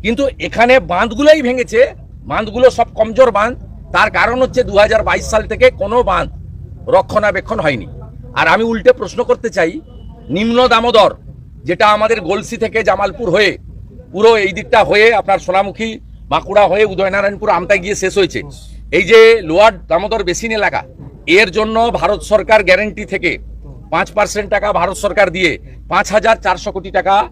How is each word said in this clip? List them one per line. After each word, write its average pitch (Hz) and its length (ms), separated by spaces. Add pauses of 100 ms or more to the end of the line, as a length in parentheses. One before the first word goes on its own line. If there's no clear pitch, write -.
কিন্তু 233 260 (120)
এখানে 240 400
বাঁধগুলোই 220 600
ভেঙেছে, 247 520 (300)
বাঁধগুলো 220 460
সব 233 160 (100)
কমজোর 226 360
বাঁধ। 208 220 (400)
তার 208 160
কারণ 233 320
হচ্ছে 254 220
দু 196 140
হাজার 214 260
বাইশ 185 220
সাল 214 180
থেকে - 260
কোনো 233 340
বাঁধ 175 260 (580)
রক্ষণাবেক্ষণ 196 720
হয়নি। 131 280 (480)
আর 151 120
আমি 196 160
উল্টে 226 300
প্রশ্ন 214 300
করতে 233 260
চাই, 185 320 (480)
নিম্ন 233 380
দামোদর, 220 480 (480)
যেটা 180 240
আমাদের 214 340
গলসি 196 360
থেকে 214 260
জামালপুর 202 480
হয়ে, 190 260 (540)
পুরো 220 240
এই 196 160
দিকটা 214 320
হয়ে, 214 300
আপনার 196 260
সোনামুখী, 202 600 (300)
বাঁকুড়া 185 380
হয়ে, 202 180
উদয়নারায়ণপুর, 196 640
আমতা 180 260
গিয়ে 190 200
শেষ 185 220
হয়েছে, 165 240 (500)
এই 175 120
যে 226 380
লোয়ার 180 460
দামোদর 202 360
বেসিন 175 280
এলাকা, 202 320 (440)
এর 185 240
জন্য 220 420
ভারত 190 280
সরকার 208 420
গ্যারান্টি 196 420
থেকে 170 320 (540)
পাঁচ 175 200
পার্সেন্ট 202 400
টাকা 208 220
ভারত 180 240
সরকার 196 320
দিয়ে 170 280 (320)
পাঁচ 190 220
হাজার 214 240
চারশো 185 360
কোটি 180 200
টাকা 190 400